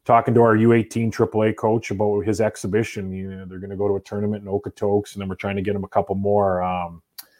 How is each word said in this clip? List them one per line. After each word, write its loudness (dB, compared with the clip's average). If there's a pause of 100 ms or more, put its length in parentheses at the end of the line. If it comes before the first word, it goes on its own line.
talking 4
to 8
our 6
U 6
eighteen 0
triple 0
A 2
coach -2
about -2
his 0
exhibition. -2
You -10
know, -14
they're -14
gonna -12
go -2
to 0
a -4
tournament -4
in -12
Okotoks, -2
and -10
then -6
we're -6
trying -4
to -2
get -2
him -4
a -12
couple -2
more. 0
Um, -6 (380)